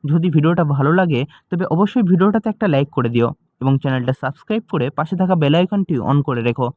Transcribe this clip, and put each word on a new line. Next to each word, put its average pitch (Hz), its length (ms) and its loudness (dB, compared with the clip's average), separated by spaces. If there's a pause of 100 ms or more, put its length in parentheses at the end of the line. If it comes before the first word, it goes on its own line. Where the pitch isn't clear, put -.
যদি 165 240 0
ভিডিওটা 160 340 2
ভালো 139 280 0
লাগে, 165 320 0 (260)
তবে 180 160 -4
অবশ্যই 202 360 0
ভিডিওটাতে 196 460 2
একটা 208 200 -2
লাইক 143 200 2
করে 123 200 -2
দিও 117 260 0 (260)
এবং 135 180 2
চ্যানেলটা 131 420 -2
সাবস্ক্রাইব 214 500 -6
করে 120 200 -2
পাশে 160 260 -6
থাকা 185 180 0
বেল 147 200 2
আইকনটি 180 440 0
on 139 240 0
করে 123 200 -2
রেখো। 120 340 -2